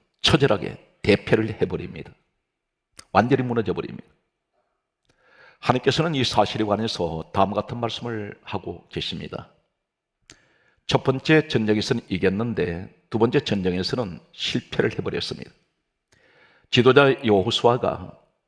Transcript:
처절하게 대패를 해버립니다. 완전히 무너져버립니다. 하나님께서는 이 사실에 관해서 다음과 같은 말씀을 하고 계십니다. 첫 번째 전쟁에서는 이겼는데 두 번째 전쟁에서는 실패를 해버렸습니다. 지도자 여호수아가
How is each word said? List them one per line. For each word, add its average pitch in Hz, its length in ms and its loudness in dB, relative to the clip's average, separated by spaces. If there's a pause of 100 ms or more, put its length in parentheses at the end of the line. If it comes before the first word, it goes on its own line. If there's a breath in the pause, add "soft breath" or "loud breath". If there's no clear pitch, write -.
(220)
처절하게 - 800 0
대패를 110 600 0
해버립니다. 90 520 -8 (1000)
완전히 123 300 4
무너져버립니다. 113 640 -4 (1500 soft breath)
하나님께서는 135 560 0
이 131 80 0
사실에 107 420 0
관해서 98 680 -2
다음과 98 280 2
같은 120 180 -8
말씀을 113 640 -8
하고 - 480 -10
계십니다. - 600 -10 (1400 soft breath)
첫 - 160 0
번째 151 440 2
전쟁에서는 107 600 0
이겼는데 95 1040 -4
두 113 80 -2
번째 120 220 2
전쟁에서는 92 800 -4 (120)
실패를 - 680 -4
해버렸습니다. - 540 -8 (1200 soft breath)
지도자 131 520 6
여호수아가 101 920 2 (300)